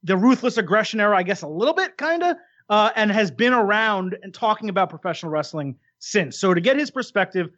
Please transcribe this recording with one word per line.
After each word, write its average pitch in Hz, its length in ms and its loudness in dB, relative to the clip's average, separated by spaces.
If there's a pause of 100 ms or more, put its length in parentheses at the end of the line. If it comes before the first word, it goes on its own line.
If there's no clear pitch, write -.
the 185 160 0
Ruthless 240 400 2
Aggression 208 420 0
Era, 208 160 4
I 185 60 2
guess 180 180 -4
a 156 80 -10
little 202 240 0
bit, 359 240 -2
kinda, 339 400 0 (320)
uh, 208 260 4
and 214 160 0
has 202 200 0
been 233 240 2
around 208 680 0
and 190 120 -20
talking 214 340 -2
about 190 220 0
professional 165 420 -6
wrestling 147 440 -6 (240)
since. 180 380 -2
So 190 140 2
to 170 80 2
get 254 160 2
his 285 140 -2
perspective 185 680 -4